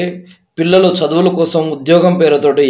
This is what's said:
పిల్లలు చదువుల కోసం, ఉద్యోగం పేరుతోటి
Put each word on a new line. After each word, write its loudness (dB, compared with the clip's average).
పిల్లలు 2
చదువుల 0
కోసం, -2
ఉద్యోగం 0
పేరుతోటి 2